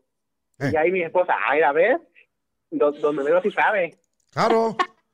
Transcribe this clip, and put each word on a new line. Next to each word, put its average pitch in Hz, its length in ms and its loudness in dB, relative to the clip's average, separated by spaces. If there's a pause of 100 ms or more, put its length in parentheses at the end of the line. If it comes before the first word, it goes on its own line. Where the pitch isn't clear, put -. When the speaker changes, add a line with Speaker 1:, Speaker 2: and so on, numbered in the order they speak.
(600)
Speaker 1:
Eh. 139 120 -2
Speaker 2:
Y 156 40 0
ahí 165 160 2
mi 185 100 -2
esposa, 165 320 0 (140)
"Ay, 147 140 2
a 147 100 2
ver, 208 280 2 (680)
do-, 147 220 0
donde 147 320 -4
veo 165 180 2
sí 208 80 -2
sabe". 175 480 -2 (340)
Speaker 1:
Claro. 226 440 0 (380)